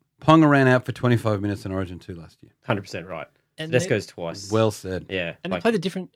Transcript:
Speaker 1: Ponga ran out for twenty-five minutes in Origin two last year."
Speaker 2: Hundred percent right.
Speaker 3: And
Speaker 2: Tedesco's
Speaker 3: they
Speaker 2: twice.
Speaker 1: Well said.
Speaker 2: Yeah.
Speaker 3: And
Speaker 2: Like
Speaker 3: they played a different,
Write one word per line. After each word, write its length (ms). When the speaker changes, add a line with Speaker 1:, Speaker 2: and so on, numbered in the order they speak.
Speaker 1:
Ponga 300
ran 160
out 180
for 60
twenty-five 500
minutes 240
in 60
Origin 300
two 160
last 260
year." 80
Speaker 2:
Hundred 180
percent 240
right. 220
Speaker 3:
And 140
Speaker 2:
Tedesco's 360
Speaker 3:
they 60
Speaker 2:
twice. 380
Speaker 1:
Well 220
said. 380
Speaker 2:
Yeah. 240
Speaker 3:
And 80
Speaker 2:
Like 100
Speaker 3:
they 80
played 60
a 20
different, 380